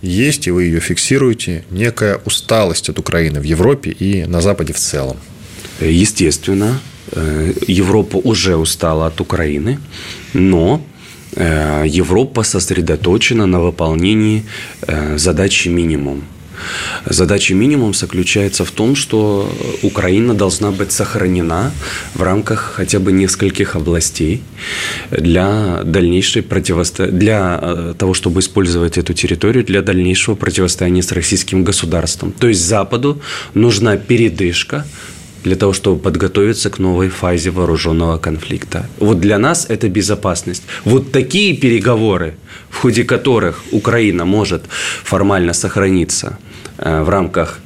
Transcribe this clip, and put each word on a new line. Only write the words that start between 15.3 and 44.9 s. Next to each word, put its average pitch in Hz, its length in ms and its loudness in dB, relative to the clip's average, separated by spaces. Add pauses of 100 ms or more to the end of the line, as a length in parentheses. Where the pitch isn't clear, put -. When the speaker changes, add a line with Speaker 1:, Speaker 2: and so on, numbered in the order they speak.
Speaker 2:
минимум. 73 540 0 (840)
Задача 95 500 2
минимум 120 400 2
заключается 92 680 -2
в 82 60 -6
том, 120 260 2
что 107 560 0 (300)
Украина 107 520 2
должна 101 360 0
быть 98 220 -2
сохранена 92 800 0 (420)
в 90 80 -2
рамках 104 540 -2
хотя 98 240 0
бы 95 120 2
нескольких 95 640 2
областей 85 640 0 (680)
для 90 720 2
дальнейшей 92 580 2
противосто-, 92 680 0
для, 92 520 2
э, 85 360 -4
того, 92 160 2
чтобы 90 260 0
использовать 85 580 2
эту 85 140 -2
территорию 101 520 0
для 98 180 2
дальнейшего 92 540 2
противостояния 90 680 0
с 90 100 -4
российским 92 520 0
государством. 87 680 -2
То 120 160 2
есть 101 160 2
Западу 117 560 0 (340)
нужна 107 420 4
передышка 101 880 0 (580)
для 92 140 0
того, 98 180 2
чтобы 95 260 2
подготовиться 101 680 0
к - 80 -12
новой 92 320 2
фазе 90 400 -2
вооруженного 82 640 0
конфликта. - 720 -6 (120)
Вот 104 220 2
для 101 180 2
нас 143 300 0
это 110 220 -2
безопасность. 95 720 -2 (220)
Вот 131 280 2
такие 165 420 2
переговоры, 110 840 2 (340)
в - 80 -14
ходе 120 260 2
которых 117 580 0 (100)
Украина 107 520 2
может 95 380 0 (420)